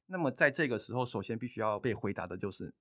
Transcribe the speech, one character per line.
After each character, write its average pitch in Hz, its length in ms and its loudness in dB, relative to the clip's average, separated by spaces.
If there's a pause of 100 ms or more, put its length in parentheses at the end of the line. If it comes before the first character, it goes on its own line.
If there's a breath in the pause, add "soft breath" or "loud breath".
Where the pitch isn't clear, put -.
那 185 120 -6
么 151 120 2
在 147 200 6
这 143 180 2
个 113 100 0
时 - 140 -8
候， 123 140 0
首 110 160 -4
先 113 160 -4
必 127 80 -6
须 117 140 -6
要 107 180 2
被 117 160 0
回 98 180 -2
答 87 140 -4
的 90 100 -6
就 98 140 -4
是 - 300 -10